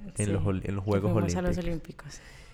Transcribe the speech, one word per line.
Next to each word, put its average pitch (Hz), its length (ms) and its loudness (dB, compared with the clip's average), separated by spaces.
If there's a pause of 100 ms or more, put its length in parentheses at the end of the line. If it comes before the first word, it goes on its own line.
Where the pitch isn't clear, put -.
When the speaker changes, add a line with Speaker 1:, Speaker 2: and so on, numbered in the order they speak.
(160)
Speaker 1:
en 104 100 0
Speaker 2:
Sí, 101 60 2
Speaker 1:
los 98 140 2
ol-, 95 180 2
en 98 100 -2
los 98 100 -2
Speaker 2:
que 104 60 0
Speaker 1:
Juegos 101 220 4
Speaker 2:
fuimos 170 240 4
a 180 60 0
los 180 160 2
Speaker 1:
Olímpicos. 165 580 -6
Speaker 2:
Olímpicos - 40 -16 (340)